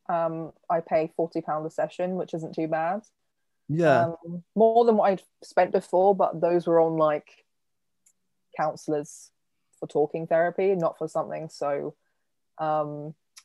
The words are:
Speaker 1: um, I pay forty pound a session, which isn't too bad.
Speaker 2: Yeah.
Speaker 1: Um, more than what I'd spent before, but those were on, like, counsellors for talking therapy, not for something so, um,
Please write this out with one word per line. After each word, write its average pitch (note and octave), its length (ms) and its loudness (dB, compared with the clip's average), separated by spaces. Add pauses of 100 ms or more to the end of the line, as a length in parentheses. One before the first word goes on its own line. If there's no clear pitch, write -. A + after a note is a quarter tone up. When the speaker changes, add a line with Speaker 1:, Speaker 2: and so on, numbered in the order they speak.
Speaker 1:
um, E3 440 -4 (180)
I E3+ 80 0
pay D#3+ 360 -2
forty E3 260 -4
pound D#3 260 -6
a - 20 -6
session, F3+ 460 -6
which E3+ 180 -6
isn't D#3+ 220 -10
too D#3+ 120 -4
bad. E3 340 -4 (680)
Speaker 2:
Yeah. D#3+ 360 4 (180)
Speaker 1:
Um, E3+ 200 -12 (120)
more A3+ 300 4
than A3+ 120 4
what G3 140 4
I'd F#3 100 -2 (220)
spent - 280 0
before, F#3+ 440 4
but F3 260 0
those F3 240 2
were E3 140 4
on, E3 180 2
like, D3+ 480 -2 (1120)
counsellors D3+ 720 -6 (480)
for D#3 80 -10
talking D#3+ 400 -2
therapy, F3 480 2
not E3 220 -2
for D#3+ 100 -6
something D#3 420 -8
so, C#3+ 460 -6 (640)
um, D3+ 560 -4 (300)